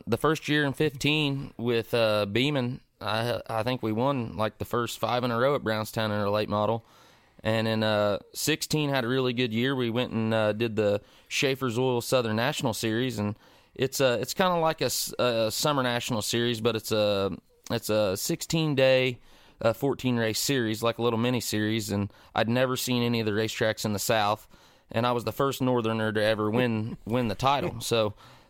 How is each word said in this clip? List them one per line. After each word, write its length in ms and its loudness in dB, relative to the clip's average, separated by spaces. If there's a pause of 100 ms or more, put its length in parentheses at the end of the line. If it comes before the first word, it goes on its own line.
the 120 0
first 300 0
year 160 4
in 80 0
fifteen 840 0
with, 360 0
uh, 320 4
Beeman, 540 0 (200)
I, 480 -2
I 140 -2
think 200 -2
we 100 0
won, 440 -2
like, 220 -4
the 60 -6
first 340 -4
five 240 -2
in 80 -2
a 80 0
row 160 2
at 80 -2
Brownstown 480 -2
in 80 -2
our 120 0
late 180 0
model. 360 0 (580)
And 260 0
in, 140 0
uh, 380 2 (120)
sixteen 560 -2
had 160 0
a 40 -2
really 260 0
good 180 0
year. 240 0
We 140 -2
went 220 -2
and, 200 0
uh, 220 2
did 220 -2
the 260 2 (260)
Schaefer's 500 -2
Oil 220 0
Southern 360 0
National 360 -2
Series, 460 -2
and 180 -2 (380)
it's 260 -2
a, 200 4
it's 120 -6
kinda 240 0
like 240 0
a 60 0
s-, 320 -4
a 320 2
summer 320 0
national 400 -2
series, 400 -2
but 120 2
it's 160 -6
a, 460 2 (340)
it's 200 -4
a 260 2
sixteen 580 -2
day, 440 4 (420)
uh, 140 2
fourteen 420 0
race 240 0
series, 420 0
like 140 0
a 60 -4
little 160 2
mini 220 2
series. 500 -2
And 200 0 (240)
I'd 140 2
never 300 0
seen 240 0
any 180 0
of 60 -2
the 60 0
racetracks 520 -2
in 80 -2
the 60 -4
South, 500 0 (420)
and 160 0
I 60 2
was 120 -2
the 80 -2
first 280 0
Northerner 520 0
to 120 2
ever 260 2
win, 500 0
<laughs> 40 -20
win 240 0
the 60 -2
title. 460 0
So 340 0 (360)